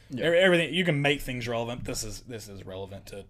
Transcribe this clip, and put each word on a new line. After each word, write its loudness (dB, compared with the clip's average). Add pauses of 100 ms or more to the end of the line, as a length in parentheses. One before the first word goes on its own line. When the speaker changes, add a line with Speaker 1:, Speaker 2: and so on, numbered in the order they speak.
(120)
Speaker 1:
Yeah. -4
Speaker 2:
every-, 6
everything, 6
you 2
can 2
make 2
things -6
relevant. -4
This -4
is, -10
this -12
is -14
relevant -12
to, -14